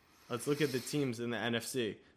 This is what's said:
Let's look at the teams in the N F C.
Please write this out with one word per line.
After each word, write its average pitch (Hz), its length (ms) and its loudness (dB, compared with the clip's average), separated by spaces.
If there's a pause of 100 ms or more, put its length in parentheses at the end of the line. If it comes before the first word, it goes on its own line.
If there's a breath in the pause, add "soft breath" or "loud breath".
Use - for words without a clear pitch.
(280)
Let's 120 180 -4
look 147 160 2
at 139 100 2
the 127 80 0
teams 131 400 0
in 120 100 -2
the 117 60 0
N 117 180 0
F 117 100 0
C. 113 320 0 (200)